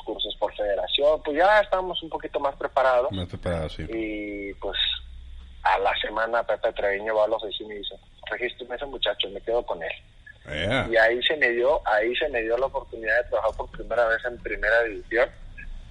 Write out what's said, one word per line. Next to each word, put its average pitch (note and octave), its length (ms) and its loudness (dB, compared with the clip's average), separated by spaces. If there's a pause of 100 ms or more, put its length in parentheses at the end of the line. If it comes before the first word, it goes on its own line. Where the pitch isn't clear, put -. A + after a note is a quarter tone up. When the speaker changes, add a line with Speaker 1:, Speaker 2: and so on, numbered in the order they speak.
Speaker 1:
cursos - 340 -4
por - 180 -2
federación, D#3 680 2
pues D3 140 -2
ya G3+ 240 8
estábamos F#3 420 0
un D#3+ 60 -10
poquito D#3 320 -6
más C#3 160 0
preparados. C3 560 4
Speaker 2:
Más F#2 160 -4
preparados, E2+ 440 -4
sí. D#2 140 -8
Speaker 1:
Y, G#2 680 -6
pues, G2 220 -6 (840)
a F#2+ 180 4
la G2 220 2
semana A2+ 420 0
Pepe A2 300 0
Treviño G#2 420 0
va G#2+ 80 6
a G#2+ 60 6
la A2 80 2
oficina G#2+ 360 -8
y G#2 40 -8
dice, G2+ 180 -10 (360)
"Regístreme A#2+ 440 -6
ese A#2+ 120 -6
muchacho, A2+ 420 -2
me G2 100 -10
quedo A#2 260 0
con G2+ 160 -6
él". - 100 -6 (540)
Speaker 2:
Ea. F#2+ 460 0
Speaker 1:
Y A#2 60 4
ahí A#2 260 6
se - 140 2
me A#2+ 140 4
dio, B2 360 4
ahí A2 300 4
se D#3+ 100 0
me B2 140 -2
dio A2+ 160 0
la C3 80 2
oportunidad A#2 580 -2
de - 60 -16
trabajar A2 260 0
por B2+ 140 -6
primera A2+ 380 0
vez A2+ 180 0
en A#2+ 140 -6
primera A2 440 2
división, A2+ 460 0 (600)